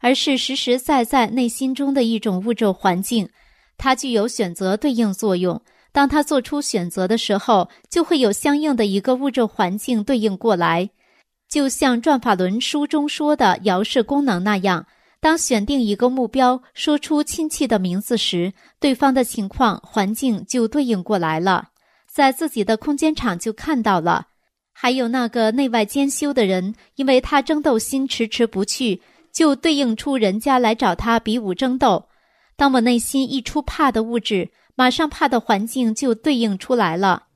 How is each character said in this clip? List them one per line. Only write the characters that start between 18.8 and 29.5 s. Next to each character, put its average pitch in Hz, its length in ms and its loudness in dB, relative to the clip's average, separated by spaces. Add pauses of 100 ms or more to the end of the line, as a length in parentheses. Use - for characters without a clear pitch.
方 269 200 2
的 254 100 2
情 202 240 -6
况、 220 340 0
环 202 300 -2
境 220 320 -2
就 233 240 0
对 285 160 0
应 214 180 -2
过 202 160 0
来 160 220 0
了， 185 300 0 (360)
在 269 240 4
自 311 160 -4
己 226 160 -4
的 220 140 0
空 294 180 -2
间 311 200 0
场 196 240 -4
就 226 120 -6
看 247 320 -2
到 202 160 2
了。 170 280 0 (480)
还 247 160 -2
有 254 180 0
那 247 200 -2
个 220 240 0
内 269 180 2
外 220 160 2
兼 277 240 0
修 285 240 -4
的 247 100 4
人， 190 300 0 (220)
因 269 100 -2
为 254 160 4
他 285 180 2
争 302 220 0
斗 262 160 2
心 269 280 -2
迟 233 220 -2
迟 208 180 0
不 190 200 -2
去， 220 340 -2 (320)
就 302 240 4